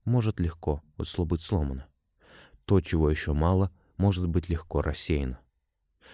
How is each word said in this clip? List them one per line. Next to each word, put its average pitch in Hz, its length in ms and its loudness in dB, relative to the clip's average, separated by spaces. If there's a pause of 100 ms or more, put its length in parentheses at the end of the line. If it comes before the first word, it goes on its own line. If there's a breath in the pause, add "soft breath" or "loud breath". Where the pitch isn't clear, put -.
может 110 360 0
легко 80 420 -2 (180)
сло-, 82 260 -4
быть 80 160 -2
сломано. 69 440 -4 (800 loud breath)
То, 98 160 4
чего 80 280 2
еще 78 260 0
мало, 92 360 2 (260 soft breath)
может 92 300 2
быть 85 220 0
легко 78 340 -2
рассеяно. 69 560 -2 (760 loud breath)